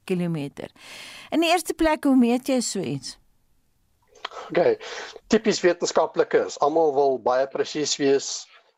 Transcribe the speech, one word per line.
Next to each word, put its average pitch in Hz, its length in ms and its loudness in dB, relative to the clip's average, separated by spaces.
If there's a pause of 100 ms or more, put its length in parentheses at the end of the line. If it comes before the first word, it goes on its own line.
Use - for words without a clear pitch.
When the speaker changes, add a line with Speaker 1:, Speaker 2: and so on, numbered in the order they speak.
Speaker 1:
kilometer. 170 640 -4 (640)
In 269 80 0
die 339 100 2
eerste 349 240 0
plek, 311 300 0
hoe 277 120 4
meet 247 320 4
jy 262 140 0
so 202 200 -6
iets? 135 360 -8 (1300)
Speaker 2:
Okay, 156 280 2 (500)
typies 214 340 2
wetenskaplikes, 165 960 0
almal 151 340 2
wil 135 260 2
baie 127 280 0
presies 143 500 -4
wees 139 500 0 (300)